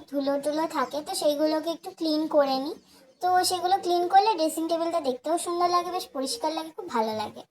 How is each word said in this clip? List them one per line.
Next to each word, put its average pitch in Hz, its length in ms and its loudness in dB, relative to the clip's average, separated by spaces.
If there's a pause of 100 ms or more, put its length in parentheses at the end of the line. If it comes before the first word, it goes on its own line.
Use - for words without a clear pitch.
(100)
ধুলো 277 240 0 (100)
টুলো 302 200 0 (120)
থাকে, 269 300 -2
তো 381 140 -6
সেইগুলোকে 311 560 2
একটু 370 220 -14
ক্লিন 311 240 0 (140)
করে 277 280 4
নিই। 311 120 -8 (460)
তো 359 60 2 (220)
সেগুলো 359 340 2
ক্লিন 349 280 2
করলে 403 260 6
ড্রেসিং 320 320 0
টেবিলটা 330 380 0
দেখতেও 302 360 -2
সুন্দর 349 300 0
লাগে, 349 220 0
বেশ 370 100 -6 (100)
পরিষ্কার 269 400 -4
লাগে, 320 200 -8
খুব 381 180 -10
ভালো 220 260 0
লাগে। 214 300 -10